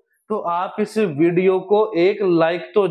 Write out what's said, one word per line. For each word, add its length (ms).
तो 100
आप 400
इस 180
वीडियो 640
को 180
एक 240
like 520
तो 160